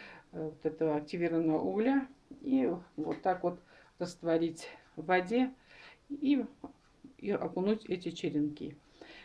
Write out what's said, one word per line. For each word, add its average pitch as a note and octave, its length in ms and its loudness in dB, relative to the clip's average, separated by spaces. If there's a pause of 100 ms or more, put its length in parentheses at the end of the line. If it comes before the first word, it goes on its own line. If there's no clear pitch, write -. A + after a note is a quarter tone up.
(320)
э, E3 120 -8
вот D#3 220 -10
этого D#3 300 0
активированного E3 680 0
угля A#3 460 2 (340)
и C4 320 2 (240)
вот - 240 -4
так F#3 220 0
вот F3 160 -2 (400)
растворить E3 680 -2 (280)
в D#3+ 100 -10
воде F#3 460 4 (580)
и, C#4+ 360 2 (720)
и G3+ 140 -4
окунуть F#3+ 540 0
эти F3+ 260 -4
черенки. D3 680 -4 (480)